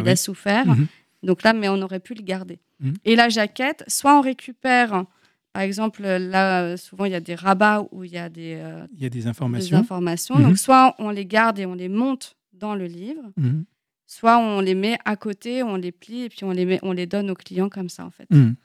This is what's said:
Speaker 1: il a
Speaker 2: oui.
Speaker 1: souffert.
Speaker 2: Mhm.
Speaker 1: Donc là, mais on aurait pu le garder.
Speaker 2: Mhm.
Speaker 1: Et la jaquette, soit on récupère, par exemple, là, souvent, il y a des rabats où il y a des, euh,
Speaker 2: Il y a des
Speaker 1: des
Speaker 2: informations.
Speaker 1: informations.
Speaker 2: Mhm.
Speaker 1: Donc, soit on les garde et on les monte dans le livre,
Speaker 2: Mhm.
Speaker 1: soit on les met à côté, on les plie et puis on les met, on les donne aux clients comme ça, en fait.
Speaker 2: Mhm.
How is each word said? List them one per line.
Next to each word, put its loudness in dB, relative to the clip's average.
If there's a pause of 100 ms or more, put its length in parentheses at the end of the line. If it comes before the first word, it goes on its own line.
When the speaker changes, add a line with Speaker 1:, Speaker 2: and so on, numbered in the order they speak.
Speaker 1:
il 4
a 4
Speaker 2:
oui. 4
Speaker 1:
souffert. -2
Speaker 2:
Mhm. 4 (360)
Speaker 1:
Donc -2
là, 4
mais -2
on 0
aurait -8
pu -16
le -14
garder. -10 (200)
Speaker 2:
Mhm. -4 (120)
Speaker 1:
Et 4
la 6
jaquette, -4
soit 4
on 6
récupère, -2 (480)
par -6
exemple, -4
là, 0
souvent, -8
il -2
y -4
a -4
des -10
rabats 2
où -14
il -16
y -12
a -10
des, -12
euh, -14 (100)
Speaker 2:
Il -14
y -6
a -6
des -8
Speaker 1:
des -6
Speaker 2:
informations. -2
Speaker 1:
informations. -2
Speaker 2:
Mhm. 8
Speaker 1:
Donc, 8
soit 6
on -4
les -6
garde 2
et -6
on -6
les -8
monte -4 (180)
dans -8
le -6
livre, -12 (140)
Speaker 2:
Mhm. -2 (420)
Speaker 1:
soit 2
on 0
les 0
met -2
à -2
côté, -8
on -4
les -6
plie -14
et -10
puis -14
on -4
les 0
met, 0
on -6
les -4
donne -4
aux -6
clients -4
comme -10
ça, -16
en -16
fait. -20
Speaker 2:
Mhm. 6